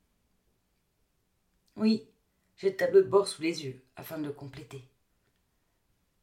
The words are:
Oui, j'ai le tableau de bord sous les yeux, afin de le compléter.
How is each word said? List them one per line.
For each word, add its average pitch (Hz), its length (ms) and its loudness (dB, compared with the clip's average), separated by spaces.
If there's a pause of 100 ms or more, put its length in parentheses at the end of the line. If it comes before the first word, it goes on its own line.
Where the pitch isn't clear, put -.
(1800)
Oui, - 320 0 (500)
j'ai 190 140 0
le 190 40 -16
tableau 190 260 6
de 185 60 -2
bord 190 200 4
sous - 160 -10
les 160 200 -4
yeux, 131 160 -10 (160)
afin - 220 -12
de 151 80 -6
le - 80 -8
compléter. 139 500 -18 (1400)